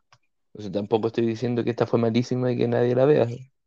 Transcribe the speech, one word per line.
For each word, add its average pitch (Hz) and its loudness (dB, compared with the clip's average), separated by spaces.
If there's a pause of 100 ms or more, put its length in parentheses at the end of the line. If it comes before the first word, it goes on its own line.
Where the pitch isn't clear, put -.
(540)
O - -14
sea, 104 -8
tampoco 104 0
estoy 117 -2
diciendo 117 -2
que 120 -2
esta 117 0
fue 120 0
malísima 123 0
y 120 -2
que 120 2
nadie 120 2
la 131 4
vea, 135 4 (400)